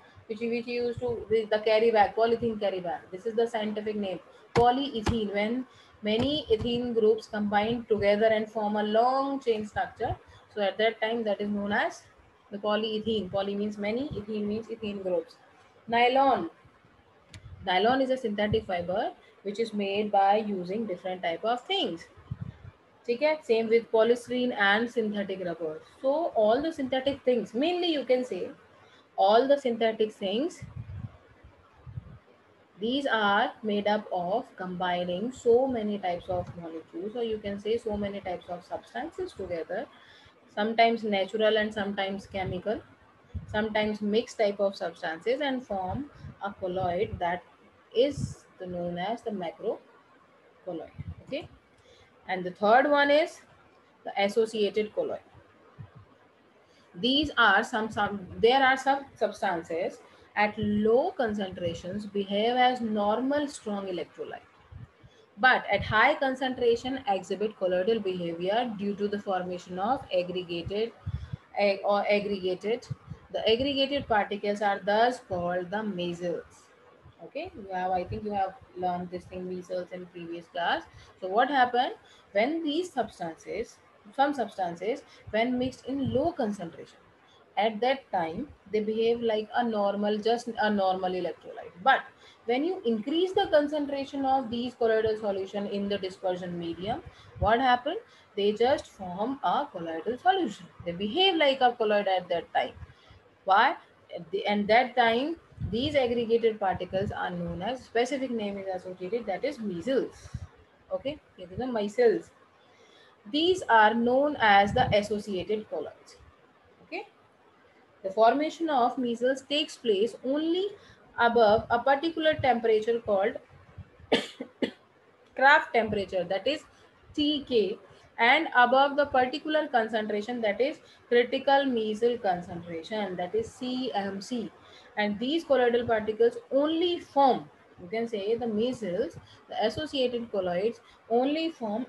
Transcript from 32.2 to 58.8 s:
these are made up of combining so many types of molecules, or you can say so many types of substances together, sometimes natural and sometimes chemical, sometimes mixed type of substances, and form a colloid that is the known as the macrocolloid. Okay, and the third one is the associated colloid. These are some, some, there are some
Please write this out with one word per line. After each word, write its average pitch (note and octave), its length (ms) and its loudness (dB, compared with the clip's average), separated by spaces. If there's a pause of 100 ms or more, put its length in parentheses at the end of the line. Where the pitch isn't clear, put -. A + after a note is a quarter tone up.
these B3+ 260 -2
are G#3+ 460 2 (100)
made G#3 260 -2
up G#3 240 0
of F#3 340 -2 (100)
combining F3+ 760 -4
so B3 360 4
many G#3 320 -2
types F3+ 300 -4
of F3+ 180 -2 (140)
molecules, E3 560 -10
or A#3+ 60 -4
you A3 140 -4
can G3+ 220 -8
say G#3+ 180 -2
so G#3 200 -6
many G3+ 240 -6
types F3+ 280 -8
of F3 160 -10
substances D4+ 680 -10
together, F3+ 520 -8 (720)
sometimes A3+ 480 2
natural G#3+ 540 2
and G#3+ 160 0
sometimes G3 520 -4
chemical, F#3+ 560 -6 (680)
sometimes G#3+ 500 -2
mixed G#3+ 360 -2
type G3+ 220 0
of G3 180 0
substances, F3 640 -4
and C4+ 240 -2
form G3 440 -6 (320)
a G3+ 120 -8
colloid F#3 640 -4
that F3 240 -2 (520)
is - 500 -2 (140)
the F#3 60 -12
known F3 320 -6
as G3+ 240 -4
the A#3 80 -8
macrocolloid. - 1600 -10 (380)
Okay, D#4 200 -8 (800)
and F#3 160 -4
the F3 80 -6
third A#3 380 6
one C#4+ 220 4
is D#4+ 300 2 (600)
the - 140 -10
associated G#3 800 0
colloid. B2+ 240 -4 (1800)
These C4+ 420 0
are G#3+ 260 6
some, A3 280 -4
some, G3+ 360 -4 (120)
there A#3+ 240 6
are C4 140 4
some C#4 280 0 (100)